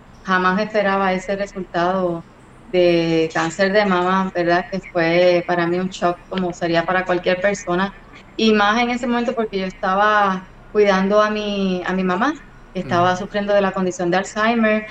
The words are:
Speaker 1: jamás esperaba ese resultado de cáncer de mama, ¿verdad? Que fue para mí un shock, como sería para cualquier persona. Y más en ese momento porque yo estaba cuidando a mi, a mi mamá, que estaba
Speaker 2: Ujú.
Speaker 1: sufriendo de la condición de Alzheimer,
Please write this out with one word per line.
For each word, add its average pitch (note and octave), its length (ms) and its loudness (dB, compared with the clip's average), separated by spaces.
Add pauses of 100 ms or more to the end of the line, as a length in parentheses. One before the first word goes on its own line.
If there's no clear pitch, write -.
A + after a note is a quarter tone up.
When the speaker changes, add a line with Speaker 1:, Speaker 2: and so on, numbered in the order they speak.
(240)
Speaker 1:
jamás F#3 380 0
esperaba G3 520 0
ese F#3 220 -4
resultado F3+ 880 -2 (480)
de E3 640 2
cáncer E3+ 400 0
de G#3 120 4
mama, F#3 480 0
¿verdad? F3 360 0
Que F#3+ 100 -6
fue F3 680 2
para F3 200 0
mí F3 120 0
un F#3 100 -2
shock, F3 280 -2 (120)
como F#3 240 -4
sería E3+ 320 -2
para F#3 180 0
cualquier F3+ 380 -2
persona. G3 520 -2 (440)
Y A3 160 4
más G#3 280 2
en A#3+ 100 0
ese B3 160 -4
momento A#3+ 260 -2
porque A3 260 -4
yo F#3+ 60 -4
estaba G3 800 0 (280)
cuidando G3+ 500 4
a G#3+ 80 2
mi, G3+ 560 -2
a F#3 80 -4
mi F#3+ 100 -2
mamá, G3+ 300 0 (400)
que F#3 80 -6
estaba F3+ 320 2
Speaker 2:
Ujú. G3 100 -6
Speaker 1:
sufriendo G3+ 300 -4
de G3+ 80 4
la F#3+ 100 0
condición F3+ 400 -2
de F3+ 60 2
Alzheimer, G#3+ 720 0